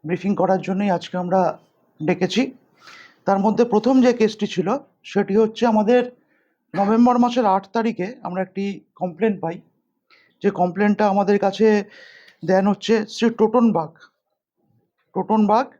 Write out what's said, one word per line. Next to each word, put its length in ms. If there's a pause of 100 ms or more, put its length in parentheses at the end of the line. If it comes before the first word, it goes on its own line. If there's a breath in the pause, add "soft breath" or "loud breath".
ব্রিফিং 300
করার 260
জন্যই 280
আজকে 280
আমরা 420 (440)
ডেকেছি। 480 (760 loud breath)
তার 140
মধ্যে 260
প্রথম 360
যে 120
কেসটি 340
ছিল, 300 (260)
সেটি 320
হচ্ছে 320
আমাদের 440 (640)
নভেম্বর 420
মাসের 280
আট 280
তারিখে 500
আমরা 180
একটি 380 (160)
কমপ্লেন 440
পাই। 220 (800 soft breath)
যে 80
কমপ্লেনটা 580
আমাদের 320
কাছে 440 (640 loud breath)
দেন 220
হচ্ছে 380
শ্রী 240
টোটন 420
বাগ, 200 (1200)
টোটন 340
বাগ 200 (120)